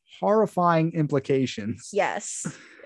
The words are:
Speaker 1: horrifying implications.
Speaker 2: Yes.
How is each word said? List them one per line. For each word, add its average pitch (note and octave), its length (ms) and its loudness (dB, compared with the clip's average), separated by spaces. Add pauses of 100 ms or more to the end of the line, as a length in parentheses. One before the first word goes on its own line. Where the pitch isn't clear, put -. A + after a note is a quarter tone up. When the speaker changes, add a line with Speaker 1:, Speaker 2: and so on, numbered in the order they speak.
(200)
Speaker 1:
horrifying F3 720 2
implications. C3+ 1000 -2
Speaker 2:
Yes. F3+ 540 -4 (400)